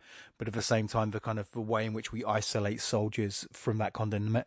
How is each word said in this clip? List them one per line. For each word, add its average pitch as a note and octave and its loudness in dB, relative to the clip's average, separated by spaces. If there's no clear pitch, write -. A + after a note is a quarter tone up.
but A2 -4
at G#2 -4
the A2+ -2
same A2 2
time, G#2+ 2
the G#2+ -2
kind G#2+ -2
of G2 -8
the A#2 -8
way A2 0
in A2 -2
which A2 -6
we A2+ -4
isolate G#2 2
soldiers G#2+ 0
from - -2
that G#2+ 0
condemn-, G#2+ 2